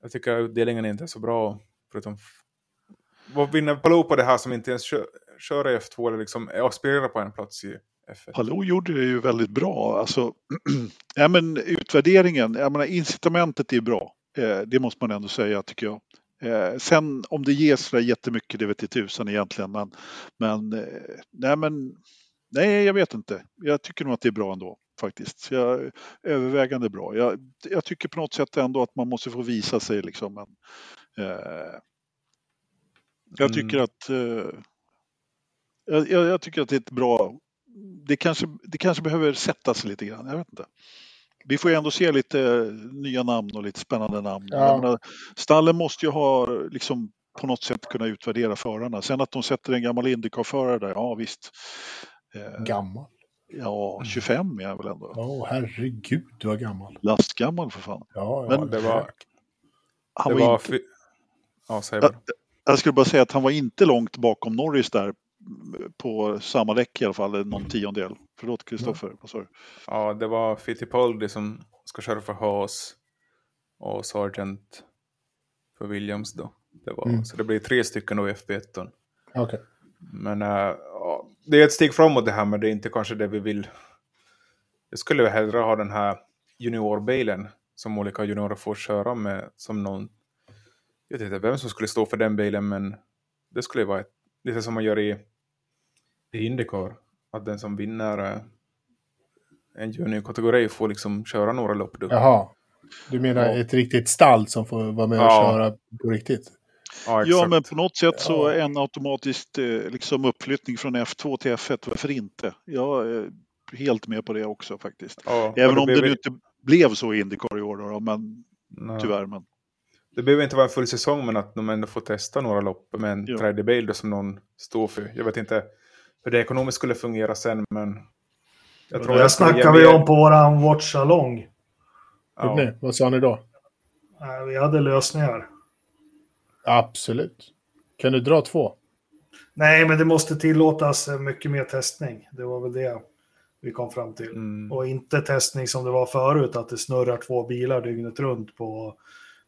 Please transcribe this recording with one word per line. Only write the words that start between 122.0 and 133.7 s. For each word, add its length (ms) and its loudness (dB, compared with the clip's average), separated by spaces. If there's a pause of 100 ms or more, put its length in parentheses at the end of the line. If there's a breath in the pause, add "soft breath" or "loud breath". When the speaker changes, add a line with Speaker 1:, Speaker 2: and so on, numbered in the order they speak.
Speaker 1:
testa 400 -6
några 200 0
lopp 280 -6 (100)
med 140 -2
en 140 -6
Speaker 2:
Ja. 120 -6
Speaker 1:
tredje 260 0
bil 220 2
då 80 -4
som 160 -6
någon 300 -6 (160)
står 320 -4
för. 280 -10
Jag 80 -6
vet 120 -2
inte 280 -2 (600 soft breath)
hur 80 -4
det 80 6
ekonomiskt 360 -2
skulle 180 -2
fungera 400 -4
sen, 360 -4
men... 280 -6 (920 soft breath)
Jag 140 -6
tror 140 0
Speaker 4:
Det 60 10
Speaker 1:
det 80 12
skulle 220 8
Speaker 4:
snackar 220 10
Speaker 1:
ge 60 12
Speaker 4:
vi 60 12
Speaker 1:
mer 140 12
Speaker 4:
om 60 4
på 80 8
våran 480 10
watch-along. 840 4 (920 soft breath)
Speaker 1:
Ja. 140 0
Speaker 3:
Gjorde 200 2
ni? 100 -14
Vad 140 -2
sa 160 6
ni 100 4
då? 180 4 (800)